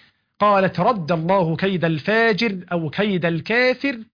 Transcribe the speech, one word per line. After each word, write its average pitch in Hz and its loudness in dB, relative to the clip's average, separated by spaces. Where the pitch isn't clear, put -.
قالت: 196 2
"رد 185 0
الله 165 0
كيد 185 0
الفاجر"، 208 0
أو 165 -4
كيد 190 -2
الكافر، 247 0